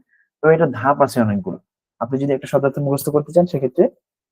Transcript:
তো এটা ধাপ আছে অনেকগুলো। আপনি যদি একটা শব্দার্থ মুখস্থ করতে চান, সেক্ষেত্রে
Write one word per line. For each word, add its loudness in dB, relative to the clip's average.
তো 0
এটা 4
ধাপ -2
আছে 0
অনেকগুলো। -2
আপনি -4
যদি -2
একটা -4
শব্দার্থ 0
মুখস্থ -2
করতে -2
চান, 4
সেক্ষেত্রে 0